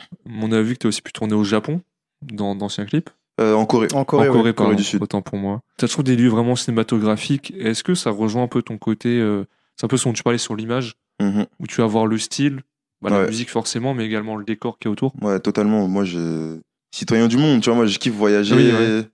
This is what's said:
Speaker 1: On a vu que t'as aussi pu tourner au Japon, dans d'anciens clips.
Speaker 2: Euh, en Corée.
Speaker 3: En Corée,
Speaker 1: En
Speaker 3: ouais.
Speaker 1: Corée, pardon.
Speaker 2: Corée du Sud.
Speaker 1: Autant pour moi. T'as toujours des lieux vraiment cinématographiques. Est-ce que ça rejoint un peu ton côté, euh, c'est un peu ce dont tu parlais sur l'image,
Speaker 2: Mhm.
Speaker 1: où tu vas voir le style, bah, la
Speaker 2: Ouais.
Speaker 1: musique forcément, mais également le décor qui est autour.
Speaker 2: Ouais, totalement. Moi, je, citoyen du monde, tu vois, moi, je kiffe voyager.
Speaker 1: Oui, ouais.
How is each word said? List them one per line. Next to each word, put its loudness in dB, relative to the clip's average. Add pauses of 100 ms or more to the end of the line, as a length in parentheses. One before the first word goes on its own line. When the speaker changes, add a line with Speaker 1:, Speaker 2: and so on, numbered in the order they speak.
(420)
Speaker 1:
On -2
a 4
vu 0
que -12
t'as 0
aussi -2
pu -18
tourner -4
au 4
Japon, -2 (400)
dans -6
d'anciens -8
clips. -2 (300)
Speaker 2:
Euh, 4
en 4
Corée. 2
Speaker 3:
En 0
Corée, 2
Speaker 1:
En 2
Speaker 3:
ouais. 6
Speaker 1:
Corée, 4
pardon. 2
Speaker 2:
Corée 4
du 0
Sud. -2
Speaker 1:
Autant -4
pour -8
moi. -4 (160)
T'as -2
toujours -2
des 2
lieux 6
vraiment 2
cinématographiques. 0
Est-ce -2
que 0
ça -2
rejoint 0
un -2
peu -2
ton -10
côté, -2
euh, 0 (320)
c'est -8
un -2
peu 0
ce 0
dont 0
tu -8
parlais 2
sur -6
l'image, -6 (240)
Speaker 2:
Mhm. 0 (140)
Speaker 1:
où -10
tu -4
vas 4
voir 2
le 0
style, -2 (420)
bah, -2
la 4
Speaker 2:
Ouais. 2
Speaker 1:
musique -6
forcément, -4
mais -4
également -6
le -10
décor -6
qui -6
est 0
autour. -2
Speaker 2:
Ouais, 0
totalement. 0
Moi, 0
je, -4 (340)
citoyen 2
du 4
monde, 6
tu 2
vois, 4
moi, 4
je 0
kiffe -2
voyager. 4
Speaker 1:
Oui, 8
ouais. 2 (120)